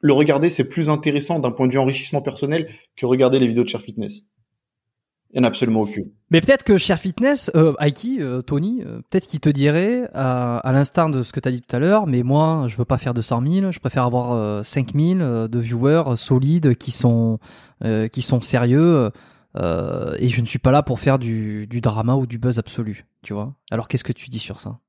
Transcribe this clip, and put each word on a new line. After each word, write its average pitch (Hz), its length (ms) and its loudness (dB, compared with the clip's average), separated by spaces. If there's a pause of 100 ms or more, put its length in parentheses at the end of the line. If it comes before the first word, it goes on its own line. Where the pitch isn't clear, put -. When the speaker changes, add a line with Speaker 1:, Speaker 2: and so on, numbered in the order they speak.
Speaker 1:
Le 143 120 4
regarder, 151 360 4
c'est - 160 0
plus 156 260 -4
intéressant 147 480 0
d'un 127 120 0
point 131 160 0
de 123 60 2
vue 135 60 0
enrichissement 135 440 -2
personnel 151 480 -4 (260)
que 131 100 -4
regarder 131 320 4
les 127 100 4
vidéos 117 160 2
de - 40 -4
Cher - 140 -8
Fitness. 104 400 -12 (1080)
Il - 80 -4
y - 20 2
en 127 40 4
a 117 40 4
absolument 113 320 0
aucune. 104 320 -6 (180)
Speaker 2:
Mais 165 100 6
peut-être 269 220 4
que 196 160 4
Cher 170 180 0
Fitness, 262 600 -2
euh, 156 240 6
Aiki, 220 400 -2
euh, 127 200 -4
Tony, 180 460 -4
euh, 117 140 -12 (100)
peut-être - 160 0
qu'il 156 140 -8
te - 80 2
dirait, 165 680 2
à, 123 440 -2
à 131 140 -2
l'instar 143 380 2
de 131 140 -2
ce - 80 -12
que 139 80 -6
t'as 131 100 -2
dit 123 100 -4
tout - 140 -10
à 123 60 0
l'heure, 196 260 4
mais 123 160 0
moi, 147 460 2
je 107 80 -6
veux 120 80 0
pas 127 140 0
faire 123 160 -4
deux 120 80 -2
cent 117 180 -2
mille, 180 320 0
je - 80 -10
préfère 127 240 -2
avoir, 123 260 -2
euh, 107 320 -2
cinq 127 320 -4
mille, 170 260 2
euh, 117 280 0
de 117 100 -2
viewers, 123 480 2
euh, 127 80 0
solides, 135 640 2
qui - 160 -10
sont, 113 480 2 (420)
euh, 110 240 0
qui 123 160 -6
sont 123 200 0
sérieux, 131 680 4 (460)
euh, - 640 -4
et 127 80 2
je 120 120 0
ne 113 60 -2
suis - 140 -6
pas 131 100 4
là 143 140 4
pour 120 160 -4
faire 135 180 2
du, 107 480 -4
du 120 140 -6
drama 113 340 0
ou 135 120 0
du 117 120 -10
buzz 120 220 -2
absolu, 107 440 -8 (200)
tu - 80 -12
vois. 104 240 -8 (160)
Alors 113 160 -6
qu'est-ce - 160 -4
que 123 80 -6
tu - 180 -10
dis 117 80 -8
sur - 220 -12
ça ? 113 180 -14 (100)